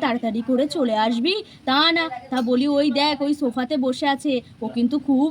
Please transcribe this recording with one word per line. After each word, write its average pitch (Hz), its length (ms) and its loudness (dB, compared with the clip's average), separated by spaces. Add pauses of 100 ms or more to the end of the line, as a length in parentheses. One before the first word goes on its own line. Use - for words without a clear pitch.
তাড়াতাড়ি 233 440 -2
করে 254 160 2 (120)
চলে 254 180 0 (120)
আসবি? 240 280 0 (340)
তা 269 100 2 (180)
না, 330 80 0 (260)
তা 254 80 -2 (120)
বলি 247 160 2 (120)
ওই 302 100 2 (120)
দেখ, 294 160 2 (100)
ওই 294 140 0
সোফাতে 254 440 -2
বসে 254 300 -2
আছে, 277 200 -2 (300)
ও - 20 -4 (100)
কিন্তু 247 200 2 (100)
খুব 277 240 4